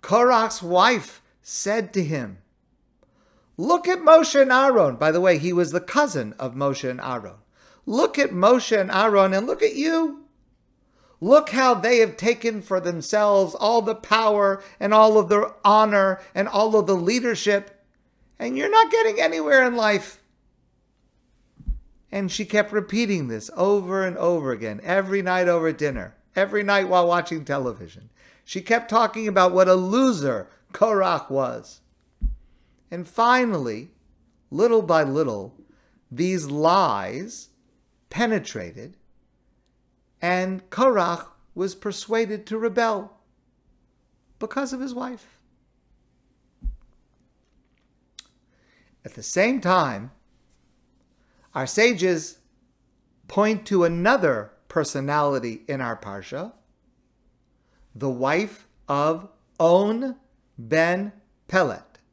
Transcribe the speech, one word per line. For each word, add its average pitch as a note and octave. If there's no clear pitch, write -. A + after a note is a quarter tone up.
Korach's A3+
wife F3+
said G#3
to F#3
him, B2
"Look E4+
at F4+
Moshe D#4+
and C4
Aaron." A#3+
By D3+
the F3
way, F3+
he E3+
was E3+
the F3
cousin F3
of B2+
Moshe C3+
and B2+
Aaron. G#2+
"Look C#4
at D4
Moshe A3
and G3
Aaron G3
and G3+
look -
at G#4+
you. D#4
Look C#4
how B3+
they A3+
have A3
taken A3+
for F#3
themselves F#3+
all A3+
the G#3+
power G#3
and G3+
all G#3+
of F#3+
the G#3
honor G3+
and G3
all A3
of G#3
the F#3+
leadership, G3+
and B3+
you're G4+
not A4+
getting A4
anywhere D4+
in A#3+
life." G#3
And G3
she G#3
kept G#3
repeating G3+
this A2
over F#3+
and F3+
over E3
again, G#2+
every G3
night F3+
over E3
dinner, C3
every G3+
night G3
while F3+
watching E3+
television. A2+
She -
kept A3+
talking A3
about F#3
what F#3
a F#3
loser F#3
Korach F#3+
was. B2+
And F3
finally, F#3+
little A3
by E3
little, C3
these E3
lies D3+
penetrated, D#3
and F#3
Korach G3
was F#3
persuaded G#3
to A3
rebel A3
because C4+
of B3+
his C4
wife. B3+
At -
the G#2+
same A3+
time, C3+
our C3
sages F#3
point G#3+
to F#3+
another E3+
personality C#3
in C3+
our A#2
Parsha, A#2
the B2+
wife C#3+
of D#3
On G#3
ben E3+
Pelet. D#3+